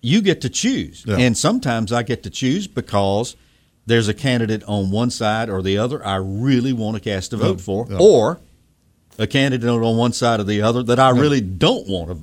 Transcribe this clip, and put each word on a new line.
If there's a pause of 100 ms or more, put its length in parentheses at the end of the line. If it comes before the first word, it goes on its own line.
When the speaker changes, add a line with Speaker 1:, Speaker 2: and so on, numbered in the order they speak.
Speaker 1:
You
get
to
choose.
Speaker 2:
Yeah.
Speaker 1:
And
sometimes
I
get
to
choose
because (500)
there's
a
candidate
on
one
side
or
the
other
I
really
want
to
cast
a
vote
Speaker 2:
Yeah.
Speaker 1:
for,
Speaker 2:
Yeah.
Speaker 1:
or (800)
a
candidate
on
one
side
or
the
other
that
I
Speaker 2:
Yeah.
Speaker 1:
really
don't
want
to